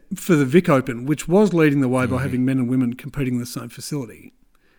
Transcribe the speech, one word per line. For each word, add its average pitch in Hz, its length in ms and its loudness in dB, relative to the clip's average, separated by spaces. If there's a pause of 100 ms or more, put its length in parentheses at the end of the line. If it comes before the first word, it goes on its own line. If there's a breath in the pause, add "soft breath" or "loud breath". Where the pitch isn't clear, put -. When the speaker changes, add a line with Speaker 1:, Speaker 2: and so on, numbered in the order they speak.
(160)
Speaker 1:
for 180 200 0
the 143 100 4
Vic 170 240 4
Open, 127 360 0
which 147 220 -4
was 185 260 4
leading 151 280 4
the 127 80 2
way 127 160 0
by 123 100 -2
Speaker 2:
Mm-hmm. 123 80 -2
Speaker 1:
having 127 220 -2
men 131 140 0
and 120 100 0
women 127 240 0
competing 127 420 -6
in 120 60 -2
the 117 40 -6
same 120 240 -12
facility? 110 640 -12 (460)